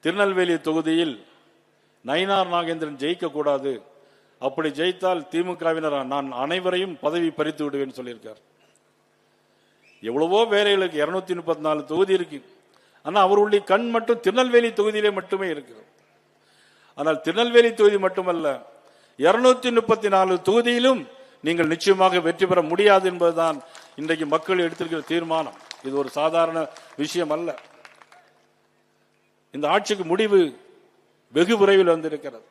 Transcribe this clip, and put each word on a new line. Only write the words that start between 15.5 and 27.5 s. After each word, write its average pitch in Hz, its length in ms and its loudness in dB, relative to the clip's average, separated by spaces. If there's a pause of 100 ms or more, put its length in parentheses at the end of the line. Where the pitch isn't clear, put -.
இருக்கிறது. 123 300 -18 (1160)
ஆனால் 156 240 0
திருநெல்வேலி 233 540 4
தொகுதி 208 260 6
மட்டுமல்ல, 180 420 -2 (720)
இருநூத்தி 247 600 4
முப்பத்தி 214 360 0
நாலு 185 200 4 (120)
தொகுதியிலும் 240 560 2 (440)
நீங்கள் 165 260 0
நிச்சயமாக 185 540 2
வெற்றி 170 240 0
பெற 180 100 4 (100)
முடியாது 190 400 4
என்பதுதான் 165 480 0 (420)
இன்றைக்கு 156 340 -4
மக்கள் 180 320 -2
எடுத்திருக்கிற 165 440 -8
தீர்மானம். 160 480 -4 (280)
இது 135 160 -8
ஒரு 131 160 -6
சாதாரண 165 400 0 (440)
விஷயம் 151 340 -4
அல்ல. 170 120 -6 (2000)